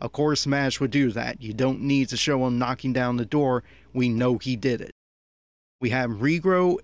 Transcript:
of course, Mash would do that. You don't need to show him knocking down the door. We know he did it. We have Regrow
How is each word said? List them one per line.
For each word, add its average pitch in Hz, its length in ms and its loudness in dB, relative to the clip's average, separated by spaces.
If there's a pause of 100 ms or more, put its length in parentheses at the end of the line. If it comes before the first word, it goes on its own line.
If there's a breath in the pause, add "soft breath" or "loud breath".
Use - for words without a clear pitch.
of 117 100 -6
course, 147 340 0
Mash 139 360 0
would 127 100 0
do 135 200 2
that. 117 300 -6
You 107 120 -8
don't 127 280 0
need 139 280 2
to 123 80 -6
show 135 280 0
him 123 140 0
knocking 127 320 -2
down 123 240 0
the 120 100 -2
door. 131 380 0 (300 soft breath)
We 123 160 2
know 120 280 2
he 127 200 -4
did 117 240 -2
it. - 100 -12 (880)
We 120 120 0
have 123 180 0
Regrow 170 760 2